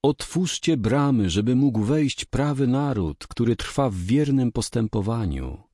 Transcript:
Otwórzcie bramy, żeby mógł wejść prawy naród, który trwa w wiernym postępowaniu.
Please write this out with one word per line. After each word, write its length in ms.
Otwórzcie 720
bramy, 540
żeby 260
mógł 260
wejść 420
prawy 420
naród, 600
który 300
trwa 340
w 60
wiernym 560
postępowaniu. 1200